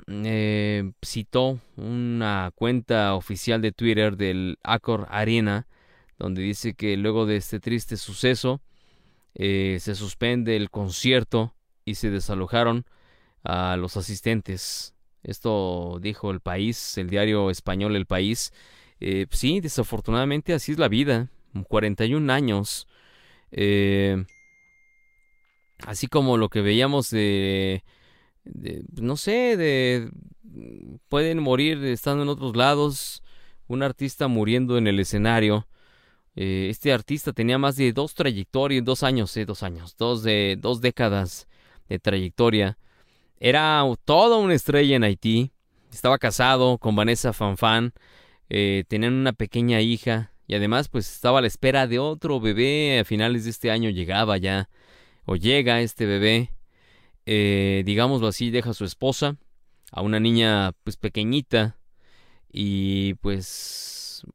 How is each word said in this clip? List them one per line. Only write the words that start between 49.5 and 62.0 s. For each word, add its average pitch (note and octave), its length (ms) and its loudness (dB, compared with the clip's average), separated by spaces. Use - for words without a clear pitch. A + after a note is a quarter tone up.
hija. A2+ 500 0
Y G2+ 80 -2
además, G#2+ 340 0
pues, A2+ 240 -6
estaba B2+ 260 2
a - 20 4
la A#2+ 60 2
espera C3 400 2
de A#2+ 120 0
otro D3 400 -2
bebé. B2+ 600 2
A G#2 60 0
finales A2+ 380 0
de A2+ 80 -6
este A2+ 180 -4
año A2+ 200 0
llegaba G2 480 0
ya, F#2+ 320 -2
o F#2+ 100 0
llega A#2+ 460 2
este A#2 240 -2
bebé. G#2+ 480 2
Eh, G2 600 2
digámoslo A2+ 420 2
así, A#2 220 -2
deja A#2 220 0
a - 20 -8
su G#2 120 -6
esposa, C3+ 520 -2
a - 100 -8
una G#2+ 180 0
niña, A2 520 2
pues, A2 140 -10
pequeñita, A2 800 -2